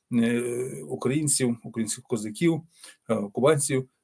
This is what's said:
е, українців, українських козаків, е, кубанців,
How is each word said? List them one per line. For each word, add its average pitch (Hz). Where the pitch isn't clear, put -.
е, 120
українців, 135
українських 113
козаків, 127
е, 113
кубанців, 131